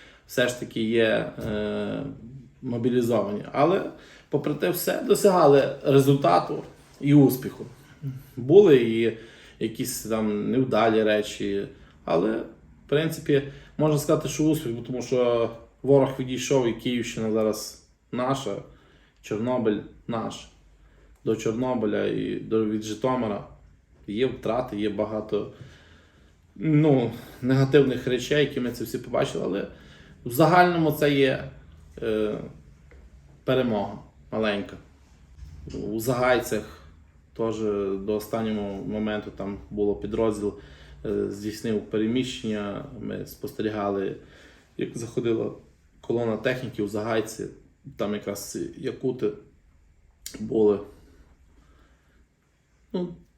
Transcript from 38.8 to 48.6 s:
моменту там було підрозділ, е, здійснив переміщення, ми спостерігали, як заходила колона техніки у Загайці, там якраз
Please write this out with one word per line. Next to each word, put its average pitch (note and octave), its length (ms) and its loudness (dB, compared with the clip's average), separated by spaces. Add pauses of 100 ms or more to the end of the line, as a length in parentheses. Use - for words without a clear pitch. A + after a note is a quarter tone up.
моменту G#2+ 460 -4
там G2 280 -10 (120)
було G#2 260 0
підрозділ, G#2 580 -2 (500)
е, G2+ 260 -2
здійснив G#2 500 -4
переміщення, A2 1040 -4 (160)
ми G2+ 260 -8
спостерігали, G2+ 920 -4 (600)
як - 220 -6
заходила A2+ 540 -2 (480)
колона A#2 360 -2
техніки A#2+ 460 -4
у G2+ 60 -2
Загайці, G#2+ 580 -4 (500)
там G#2 180 -4
якраз - 440 -8 (180)